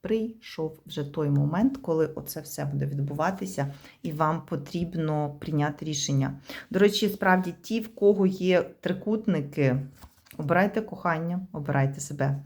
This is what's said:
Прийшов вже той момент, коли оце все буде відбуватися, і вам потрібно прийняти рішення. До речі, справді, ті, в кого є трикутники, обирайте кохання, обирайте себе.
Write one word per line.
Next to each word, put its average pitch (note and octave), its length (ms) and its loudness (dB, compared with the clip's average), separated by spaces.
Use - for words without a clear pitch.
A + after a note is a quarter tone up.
Прийшов G#3 840 -4
вже - 180 -6
той D3 260 -2
момент, D#3+ 480 4
коли D#3+ 300 2
оце - 340 -10
все C#3+ 240 -8
буде C#3 200 -2
відбуватися, C#3+ 880 -2
і E3 80 -4
вам D#3 340 0
потрібно D#3 840 -2
прийняти D3+ 460 -2
рішення. C#3 540 -2
До F#3 100 0
речі, G#3 300 4
справді, F#3 520 2
ті, A3+ 180 -2
в - 160 -8
кого G3+ 300 6
є F3+ 360 4
трикутники, D3+ 1200 0
обирайте F3+ 440 2
кохання, F3 720 -2
обирайте C#3 460 0
себе. C#3 460 -2